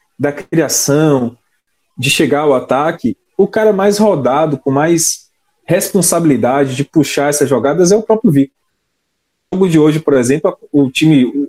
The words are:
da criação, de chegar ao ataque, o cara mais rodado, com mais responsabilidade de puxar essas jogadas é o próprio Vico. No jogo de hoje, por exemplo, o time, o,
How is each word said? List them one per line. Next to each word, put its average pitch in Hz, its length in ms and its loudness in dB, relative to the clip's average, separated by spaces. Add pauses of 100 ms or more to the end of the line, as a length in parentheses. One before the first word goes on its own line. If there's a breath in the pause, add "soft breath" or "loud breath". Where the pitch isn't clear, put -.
(180)
da 143 140 -2
criação, 143 1040 -2 (640)
de 123 100 -6
chegar 143 320 0
ao 147 140 2
ataque, 131 640 -2 (200)
o 196 100 2
cara 214 260 2
mais 202 240 0
rodado, 151 640 0
com - 120 -6
mais 156 600 -2 (340)
responsabilidade 143 1120 0
de 139 80 -4
puxar 147 460 -2
essas 143 180 0
jogadas 139 420 0
é 202 60 4
o 220 60 -2
próprio 220 280 0
Vico. 139 240 0 (960)
No 185 80 -4
jogo 190 120 2
de 160 80 2
hoje, 151 220 2
por 147 140 -2
exemplo, 139 440 0 (120)
o 139 200 2
time, 151 340 2
o, 139 240 -4